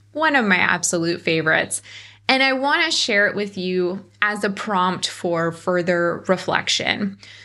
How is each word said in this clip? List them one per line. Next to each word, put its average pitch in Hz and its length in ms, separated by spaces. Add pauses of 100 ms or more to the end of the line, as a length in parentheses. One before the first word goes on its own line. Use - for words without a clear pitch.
(120)
one 302 240
of 240 100
my 185 120
absolute 175 640
favorites. 160 600 (480)
And 262 140
I 262 100
want 294 320
to 320 60
share 208 340
it - 100
with 202 220
you 180 480 (160)
as 208 220
a 208 80
prompt 185 560
for 170 440
further 170 760
reflection. - 880 (280)